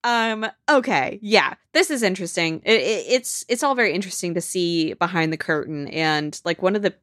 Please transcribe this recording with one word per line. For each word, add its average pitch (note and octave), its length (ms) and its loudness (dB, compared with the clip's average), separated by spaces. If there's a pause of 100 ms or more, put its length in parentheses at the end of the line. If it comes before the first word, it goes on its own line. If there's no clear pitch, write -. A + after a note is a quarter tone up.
Um, A3+ 420 0 (240)
okay, G#3 520 2
yeah, G#3 340 2 (180)
this E4 160 2
is C4 140 -2
interesting. F3 600 -2
It, A3 180 4
it, F#3+ 280 -2
it's, B3 380 0
it's A#3+ 160 0
all C#4 120 2
very A3 180 2
interesting F#3 420 -4
to E3+ 60 -2
see E3+ 520 0
behind E3+ 400 0
the D#3 40 -6
curtain, D3+ 520 -4
and, D3+ 560 -2
like, E3+ 160 -2
one F#3+ 140 2
of G#3 60 0
the G3+ 220 0